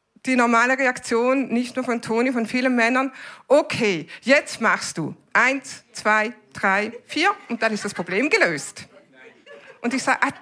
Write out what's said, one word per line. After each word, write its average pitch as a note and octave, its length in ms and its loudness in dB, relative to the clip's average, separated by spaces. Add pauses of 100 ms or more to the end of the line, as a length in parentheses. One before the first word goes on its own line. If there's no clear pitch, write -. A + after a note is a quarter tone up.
(260)
die B3+ 100 0
normale A#3+ 420 4
Reaktion, B3+ 720 0
nicht A#3+ 260 -2
nur B3+ 100 -4
von A#3 160 -2
Toni, A#3 300 0
von A#3+ 140 -2
vielen B3+ 300 0
Männern, B3+ 360 2 (360)
„Okay, G#3+ 600 2 (140)
jetzt C#4+ 400 2
machst - 360 0
du D3+ 180 -6 (180)
eins, C4 580 0
zwei, G#3+ 420 0 (200)
drei, G#3 380 0 (140)
vier F4 260 0 (180)
und A#3 120 -6
dann A3 120 0
ist G3+ 120 -4
das G3+ 80 -6
Problem F#3+ 360 -2
gelöst.“ F3 580 -2 (920)
Und A#3+ 120 -2
ich C4 80 -2
sag, - 240 0
„Ah, C4+ 160 -2